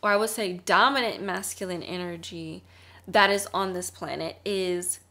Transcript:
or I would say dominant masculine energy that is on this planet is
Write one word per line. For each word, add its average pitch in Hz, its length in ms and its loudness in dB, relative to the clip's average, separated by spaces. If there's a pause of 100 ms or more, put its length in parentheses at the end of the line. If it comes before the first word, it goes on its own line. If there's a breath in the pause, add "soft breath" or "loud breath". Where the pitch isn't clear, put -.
or 208 80 2
I 202 60 6
would 220 140 2
say 185 340 -4
dominant 233 580 4
masculine 185 600 -4
energy 170 800 -8 (460 loud breath)
that 196 220 6
is 202 220 0
on 190 200 0
this 180 180 -6
planet 151 540 -8
is 180 560 -2 (100)